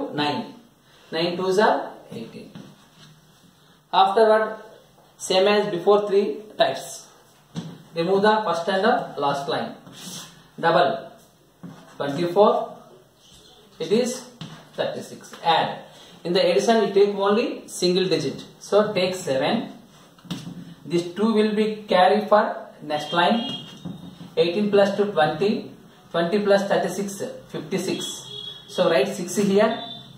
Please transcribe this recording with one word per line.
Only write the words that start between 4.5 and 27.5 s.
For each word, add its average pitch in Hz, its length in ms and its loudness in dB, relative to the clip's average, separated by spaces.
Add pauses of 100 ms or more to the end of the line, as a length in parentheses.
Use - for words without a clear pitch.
same 190 260 4
as 208 100 2 (120)
before, 202 220 4 (100)
three 202 180 2 (340)
types. 135 240 0 (1120)
Remove 190 280 2
the 214 80 6 (120)
first 165 280 -2
and 190 140 0
the - 60 4 (300)
last - 280 -2
line. - 180 -4 (960)
Double. 139 260 4 (1040)
Twenty-four. 170 560 2 (1300)
It 170 60 -6 (100)
is 240 100 0 (680)
thirty-six. - 420 -8 (360)
Add. 143 120 0 (580)
In 170 100 -2
the 185 140 4
addition, 226 340 4
we 196 40 2 (100)
take 202 140 6 (160)
only 226 180 2 (340)
single 180 340 2
digit. 135 260 -2 (280)
So 190 80 2 (220)
take 180 160 0 (140)
seven. 131 260 0 (1400)
This 170 120 0 (140)
two 226 200 2
will 214 220 2
be 208 60 2 (280)
carry 185 260 6 (120)
for 208 120 6 (480)
next 151 280 -6
line. 214 180 4 (1040)
Eighteen 202 320 0
plus 196 220 6
two, 202 100 2 (100)
twenty. 156 340 2 (640)
Twenty 180 340 0
plus 196 240 6
thirty-six, 175 380 -2 (440)